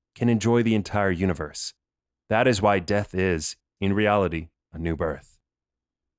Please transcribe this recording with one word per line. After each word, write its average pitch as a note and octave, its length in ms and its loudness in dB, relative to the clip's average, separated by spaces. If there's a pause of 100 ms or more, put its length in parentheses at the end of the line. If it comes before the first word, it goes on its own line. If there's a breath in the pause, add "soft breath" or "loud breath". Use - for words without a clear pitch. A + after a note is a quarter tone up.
(140)
can A#2+ 160 0
enjoy A#2 320 2
the A2+ 120 2
entire G2+ 360 0
universe. E2+ 640 -4 (560)
That A#2+ 180 2
is G2+ 140 2
why G#2 160 4
death G2+ 360 -2
is, F#2 420 -2 (220)
in G2 140 0
reality, F#2+ 560 0 (240)
a E2 60 -14
new E2 180 -2
birth. D#2 420 -8 (800)